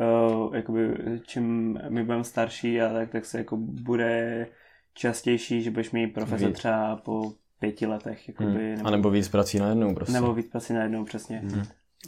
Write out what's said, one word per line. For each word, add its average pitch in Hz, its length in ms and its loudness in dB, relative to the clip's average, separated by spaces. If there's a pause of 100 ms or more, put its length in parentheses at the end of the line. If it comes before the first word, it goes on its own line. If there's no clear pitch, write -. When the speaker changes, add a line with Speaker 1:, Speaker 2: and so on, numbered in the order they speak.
Speaker 1:
eh, 113 560 4
jakoby, 113 400 0 (300)
čím 117 520 -2 (100)
my 117 160 0
budeme 117 200 -2
starší 117 560 -2
a 113 120 2
tak, 113 180 -2
tak 113 140 -4
se - 140 -8
jako 113 220 -4
bude 117 840 0 (480)
častější, 117 680 0
že 113 80 0
budeš 113 200 -2
mít 113 240 0
profese 110 320 0
Speaker 2:
Víc. 107 100 0
Speaker 1:
třeba 110 400 0
po 110 360 -4 (280)
pěti 104 260 -2
letech, 107 420 -6
jakoby, 107 220 -2
Speaker 2:
Hmm. 110 260 0
Speaker 1:
nebo 107 120 -2
Speaker 2:
A - 20 2
nebo 104 200 6
víc 98 180 4
prací 101 300 2
najednou 104 360 4
prostě. - 180 -2
Speaker 1:
Nebo 123 220 4
víc 113 160 -2
prací 117 220 -4
najednou, 110 320 0
přesně. 110 340 -8
Speaker 2:
Hmm. 101 240 -2 (460)